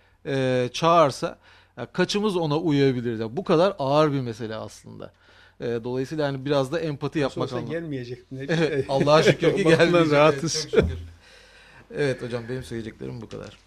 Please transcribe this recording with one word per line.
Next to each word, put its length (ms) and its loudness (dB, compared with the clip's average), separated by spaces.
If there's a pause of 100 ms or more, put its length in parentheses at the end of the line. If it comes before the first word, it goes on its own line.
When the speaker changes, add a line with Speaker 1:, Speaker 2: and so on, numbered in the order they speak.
(260)
Speaker 1:
e, 480 0
çağırsa, 680 2 (380)
ya 80 -10
kaçımız 500 0
ona 220 0
uyabiliriz? 640 2
Yani 180 -8
bu 60 -6
kadar 360 4
ağır 340 2
bir 80 -2
mesele 340 -8
aslında. 580 -14 (460)
E, 60 -8
dolayısıyla 640 -4
hani 180 -6
biraz 260 0
da 80 -2
empati 260 -6
Speaker 2:
Nasıl 140 -4
Speaker 1:
yapmak 260 -2
Speaker 2:
olsa 100 -6
Speaker 1:
anlamında. 240 -6
Speaker 2:
gelmeyecek 520 -10
nebi. 220 -6
Speaker 1:
Evet, 360 0
Allah'a 340 4
şükür 320 2
ki 60 0
Speaker 2:
<laughs> 60 2
O 40 6
bakımdan 140 6
Speaker 1:
gelmeyecek. 280 4
Speaker 2:
rahatız. 420 4
Speaker 1:
Evet, 160 -8
çok 100 4
şükür. 160 0 (1000)
Evet 260 -2
hocam, 280 -8
benim 140 -8
söyleyeceklerim 580 -12
bu 80 -16
kadar. 380 -14